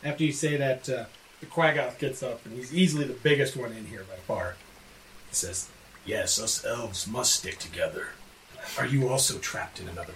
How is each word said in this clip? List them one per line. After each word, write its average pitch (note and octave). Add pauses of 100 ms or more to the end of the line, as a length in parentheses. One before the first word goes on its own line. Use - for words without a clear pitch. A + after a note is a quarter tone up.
After D3
you D3
say D3
that, C3+
uh, B2+ (360)
the D#3
Quaggoth D3
gets C3
up, B2
and A2+
he's B2
easily D3+
the B2
biggest C#3
one A#2
in A2
here G2+
by F#2+
far. F#2 (720)
He -
says, - (380)
Yes, -
us -
elves A2+
must A#2+
stick -
together. - (680)
Are C3
you C3
also -
trapped -
in F#2
another E2+